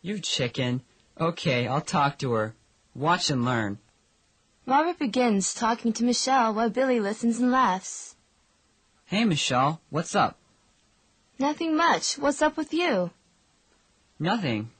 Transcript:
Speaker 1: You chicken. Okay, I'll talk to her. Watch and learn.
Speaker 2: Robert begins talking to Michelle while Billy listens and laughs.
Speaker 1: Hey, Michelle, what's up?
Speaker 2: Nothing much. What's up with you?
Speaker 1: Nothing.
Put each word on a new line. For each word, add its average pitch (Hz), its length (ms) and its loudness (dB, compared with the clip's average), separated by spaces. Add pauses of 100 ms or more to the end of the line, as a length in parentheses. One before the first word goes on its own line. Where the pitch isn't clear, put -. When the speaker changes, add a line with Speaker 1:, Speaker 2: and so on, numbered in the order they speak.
Speaker 1:
You 202 160 -6
chicken. 127 640 -4 (360)
Okay, 160 480 -2
I'll 131 140 -2
talk 143 380 0
to 131 140 -2
her. 110 220 -2 (400)
Watch 165 360 0
and 123 160 0
learn. 110 320 0 (880)
Speaker 2:
Robert 311 320 2
begins 233 560 0
talking 226 400 0
to 226 100 -2
Michelle 240 480 2
while 226 160 0
Billy 247 320 2
listens 220 400 0
and 247 100 4
laughs. 226 640 0 (920)
Speaker 1:
Hey, 214 180 0
Michelle, 147 640 0
what's 156 260 -6
up? 151 220 2 (1000)
Speaker 2:
Nothing 302 360 0
much. 311 440 2
What's 285 240 0
up 302 160 0
with 311 160 -6
you? 262 360 0 (1080)
Speaker 1:
Nothing. 147 600 -2